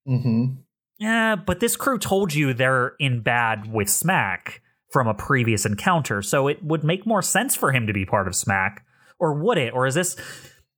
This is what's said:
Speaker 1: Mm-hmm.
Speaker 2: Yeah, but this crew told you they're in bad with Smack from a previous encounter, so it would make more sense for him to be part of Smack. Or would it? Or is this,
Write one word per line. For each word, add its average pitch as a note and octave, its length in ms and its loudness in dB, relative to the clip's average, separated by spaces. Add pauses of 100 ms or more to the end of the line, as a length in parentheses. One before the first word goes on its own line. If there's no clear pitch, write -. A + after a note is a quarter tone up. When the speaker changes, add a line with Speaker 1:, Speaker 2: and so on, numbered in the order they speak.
Speaker 1:
Mm-hmm. B2 460 2 (460)
Speaker 2:
Yeah, A3 360 0
but F3+ 240 -2
this A#3 160 2
crew C4 220 0
told F#3+ 360 0
you C#3+ 200 2
they're B2+ 460 2
in B2+ 220 0
bad A2+ 500 0
with G#2 180 0
Smack C3 720 -2 (300)
from C3 160 2
a G#2+ 80 2
previous A#2 500 0
encounter, A2+ 560 0
so C#3 260 0
it C#3+ 160 -4
would D3+ 200 -2
make F3+ 240 -2
more G#3+ 160 0
sense A#3+ 320 0
for D3 160 0
him A#2+ 160 0
to G#2+ 60 0
be G2 120 -2
part G2 220 0
of F2+ 80 -4
Smack. G2 500 -2 (340)
Or D#3 140 0
would F3 240 0
it? A#2+ 160 0
Or B2+ 140 2
is C3 80 0
this, F3 200 0 (640)